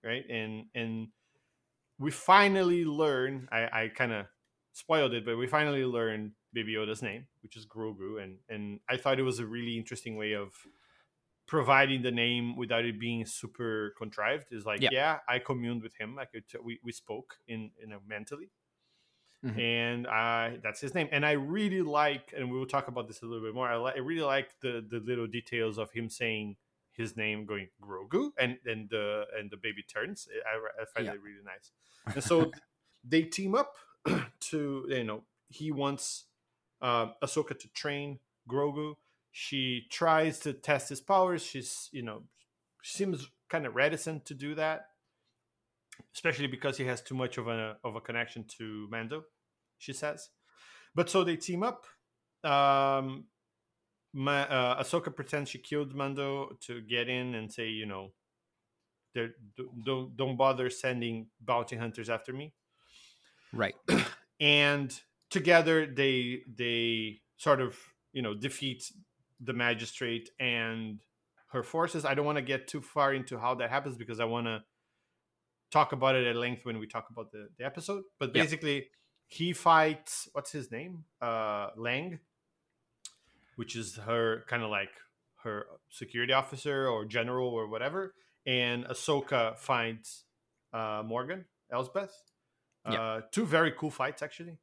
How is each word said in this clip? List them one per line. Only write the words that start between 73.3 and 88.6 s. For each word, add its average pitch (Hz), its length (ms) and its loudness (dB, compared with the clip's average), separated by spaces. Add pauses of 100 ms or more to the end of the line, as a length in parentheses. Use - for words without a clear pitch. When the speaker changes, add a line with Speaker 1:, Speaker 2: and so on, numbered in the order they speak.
Speaker 1:
how 123 160 2
that 120 140 -2
happens 139 260 -2
because 113 240 -8
I 117 60 4
wanna 113 400 -2 (1040)
talk 147 220 6
about 131 220 6
it 123 120 4
at 117 80 2
length 120 300 -2
when 113 140 -4
we 107 60 -8
talk 110 240 -8
about 113 220 -12
the, 104 160 -14 (100)
the 120 80 -10
episode. 190 380 -6 (160)
But 131 160 -2
Speaker 2:
Yeah. 160 80 6
Speaker 1:
basically, 143 440 0 (380)
he 170 280 -2
fights, 156 800 4
what's 143 180 -6
his 143 180 -6
name? 160 360 -8 (160)
Uh, 110 560 0
Lang. 135 420 -2 (1400)
Which 113 200 -10
is 110 220 -8
her, 113 520 0
kinda 117 180 0
like 101 240 0 (520)
her 104 220 -6 (240)
security 120 440 -2
officer 135 540 2
or 110 180 0
general 123 440 0
or 113 180 -2
whatever, 147 480 -4 (300)
and 123 400 2